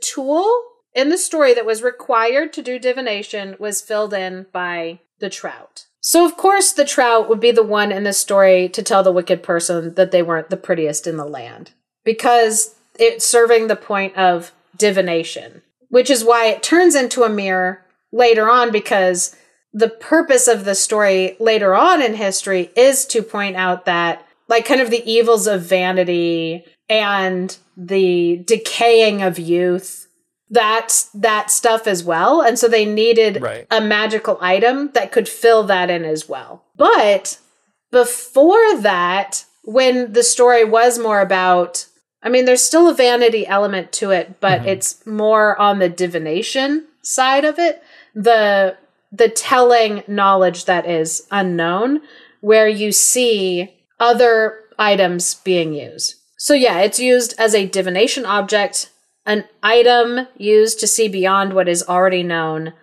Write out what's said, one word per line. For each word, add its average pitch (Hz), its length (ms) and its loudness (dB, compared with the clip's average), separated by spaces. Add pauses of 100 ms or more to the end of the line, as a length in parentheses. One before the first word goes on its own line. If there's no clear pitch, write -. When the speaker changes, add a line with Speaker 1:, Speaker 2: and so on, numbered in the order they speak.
Speaker 1:
tool 349 600 -2 (320)
in 269 140 -2
the 349 100 -2
story 285 360 0
that 226 120 -2
was 220 160 -4
required 247 680 -2
to 294 100 -12
do 247 160 -10
divination 214 800 -8
was 208 220 -8
filled 214 340 -6
in 185 380 -8
by 175 480 -8 (200)
the 196 100 -10
trout. - 560 -18 (140)
So, 339 240 2
of 320 120 -2
course, 392 360 2
the 285 120 0
trout 233 440 0
would 220 120 0
be 240 120 2
the 226 100 4
one 208 300 -2
in 196 120 -6
the 202 80 -4
story 190 580 2
to 214 120 -8
tell 196 200 2
the 190 100 4
wicked 175 300 -2
person 170 520 -4
that 185 160 2
they 175 120 2
weren't 165 280 -4
the 185 60 -4
prettiest 160 500 -4
in 165 100 -6
the 147 80 -10
land, 120 460 -16 (340)
because 226 680 0 (240)
it's 226 260 0
serving 233 440 2
the 202 80 -2
point 196 400 -6
of 175 360 0 (240)
divination, 180 840 -2 (260)
which 254 220 2
is 226 140 0
why 233 220 4
it 220 160 -2
turns 349 340 4
into 247 260 0
a 220 60 2
mirror 190 560 -4 (280)
later 226 380 4
on, 240 220 2
because 190 640 -2 (360)
the 214 160 0
purpose 277 600 0
of 208 160 0
the 196 100 -2
story 190 640 -2
later 214 360 0
on 311 280 2
in 220 120 -2
history 190 600 -4
is 262 300 4
to 226 160 -2
point 202 340 -8
out 180 300 -4
that, 170 400 -4 (220)
like, 226 180 0
kind 269 140 2
of 233 100 -2
the 233 200 -4
evils 226 360 2
of 196 160 -2
vanity 175 1040 -2 (240)
and 190 680 -2 (200)
the 180 680 -2
decaying 220 800 0
of 180 160 -4
youth, 175 720 -4 (420)
that's, 220 540 0 (100)
that 214 360 -2
stuff 226 360 0
as 180 180 -4
well. 190 380 2
And 240 160 0
so 233 100 2
they 220 160 2
needed 214 560 0
Speaker 2:
Right. 113 300 -8
Speaker 1:
a 220 100 0
magical 214 640 -2
item 240 500 0
that - 180 -2
could 220 160 0
fill 226 380 2
that 185 240 0
in 170 160 -4
as 156 240 -6
well. - 360 -14 (120)
But 262 600 2 (520)
before 320 880 2
that, 190 680 -2 (180)
when 247 480 0
the 233 100 2
story 240 420 4
was 226 340 2
more 214 240 0
about, 185 640 0 (360)
I 208 60 -6
mean, 254 160 2
there's 254 180 4
still 339 280 4
a 269 40 2
vanity 240 520 2
element 196 460 -2
to 196 180 -4
it, 180 300 -2
but 190 200 0
Speaker 2:
Mm-hmm. - 80 -6
Speaker 1:
it's - 380 -6
more 214 520 0
on 202 200 2
the 180 100 0
divination 180 1000 -6 (160)
side 269 440 0
of 302 120 -4
it. 339 240 -2 (320)
The, 202 600 2 (340)
the 220 200 2
telling 226 760 2
knowledge 196 600 0
that 175 200 0
is 160 440 -4
unknown, 190 720 -2 (380)
where 214 280 4
you 208 240 -2
see 196 800 -2 (240)
other 233 600 2 (200)
items 190 560 0
being 170 380 -4
used. - 420 -10 (240)
So - 160 0
yeah, 226 260 2
it's 208 180 0
used 247 400 0
as 220 160 2
a 196 120 0
divination 190 600 -2
object, 202 640 -4 (340)
an 208 200 -4 (180)
item 240 640 2 (100)
used 214 440 2
to 214 80 -4
see 220 200 0
beyond 190 440 0
what 180 160 0
is 175 160 -2
already 180 400 0
known. 160 480 -6 (100)